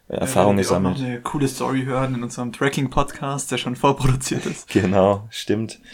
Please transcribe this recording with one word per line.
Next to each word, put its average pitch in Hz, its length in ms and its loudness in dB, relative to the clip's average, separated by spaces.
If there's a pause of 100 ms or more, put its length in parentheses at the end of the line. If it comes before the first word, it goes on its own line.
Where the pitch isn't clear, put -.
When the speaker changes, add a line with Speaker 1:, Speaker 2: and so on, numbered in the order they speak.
Speaker 1:
äh, - 60 -8
Speaker 2:
Ja, - 80 -2
Speaker 1:
Erfahrung 95 340 4
Speaker 2:
werdet 92 160 2
ihr 87 60 4
auch - 20 2
Speaker 1:
gesammelt. 92 200 0
Speaker 2:
noch 131 60 -4
eine 123 160 -6
coole 139 280 -2
Story 131 340 -2
hören 131 320 -2
in 120 80 -4
unserem 120 300 -8
Tracking-Podcast, 139 1000 -2
der 127 60 -2
schon 123 180 -4
vorproduziert 131 720 2
ist. - 240 -8
Speaker 1:
<laughs> - 40 -12
Genau, 98 580 4
stimmt. - 500 -4 (120)